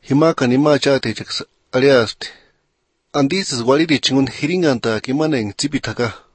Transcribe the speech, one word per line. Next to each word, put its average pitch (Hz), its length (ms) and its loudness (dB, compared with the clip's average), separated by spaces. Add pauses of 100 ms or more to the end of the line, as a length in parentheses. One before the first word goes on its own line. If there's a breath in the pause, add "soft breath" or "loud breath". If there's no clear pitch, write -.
Himaka 151 380 2
nima 139 320 4
chatichak 123 520 -2 (420)
aliasti. 127 560 2 (840)
Andisis 143 560 -2
waliri 147 300 2
chingun 135 320 0
hiringanta 143 720 -2
kimanen 131 600 -2
zipitaka. 123 480 -4 (260)